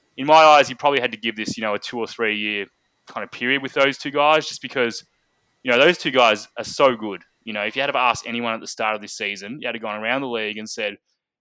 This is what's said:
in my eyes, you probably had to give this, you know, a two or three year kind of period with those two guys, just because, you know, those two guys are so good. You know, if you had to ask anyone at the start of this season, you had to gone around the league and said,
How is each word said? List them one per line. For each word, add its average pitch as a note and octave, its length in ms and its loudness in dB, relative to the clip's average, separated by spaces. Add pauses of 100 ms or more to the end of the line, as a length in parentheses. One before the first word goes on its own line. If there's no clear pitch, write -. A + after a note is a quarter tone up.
(180)
in C3+ 80 -6
my D3+ 80 6
eyes, D3+ 340 8
you B2+ 80 -10
probably C#3+ 240 2
had A#2+ 120 -4
to A2 60 -12
give A2+ 180 -6
this, G#2+ 200 -6
you A2+ 60 -8
know, G#2+ 100 -2
a G#2 60 -2
two - 200 -10
or A2 80 -4
three A2 300 -2
year G#2 300 -6 (400)
kind - 180 -10
of F#2+ 60 -16
period C3 320 -2
with C3 100 -10
those C#3 240 2
two D3 140 -10
guys, D3 360 2
just - 140 -12
because, B2 440 -4 (580)
you B2+ 80 -2
know, A#2+ 80 4
those E3+ 180 6
two - 140 -4
guys A#2+ 360 4 (120)
are A#2 60 -8
so C3+ 300 2
good. G#2+ 280 -8 (200)
You A2 120 -10
know, G#2 80 -4
if A2 120 -4
you C3+ 60 -2
had C#3+ 100 -2
to C3+ 80 -2
ask A#2+ 300 2
anyone A#2 240 -4
at A2+ 80 -6
the - 60 -14
start G#2+ 280 -4
of G#2 60 -8
this G#2 140 -14
season, G2+ 480 -10
you - 40 -8
had A#2+ 60 -6
to A2+ 60 -10
gone G#2+ 220 -8
around A#2+ 200 -2
the C3+ 80 -8
league G#2+ 300 -6
and A2 100 -12
said, G#2 300 -8 (420)